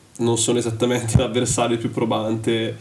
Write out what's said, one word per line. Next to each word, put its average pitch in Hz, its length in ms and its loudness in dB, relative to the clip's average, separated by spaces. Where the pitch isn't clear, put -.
non 117 200 2
sono 120 200 2
esattamente 117 580 0
<laughs> - 20 8
l'avversario 120 600 0
più 117 120 -4
probante 113 920 -2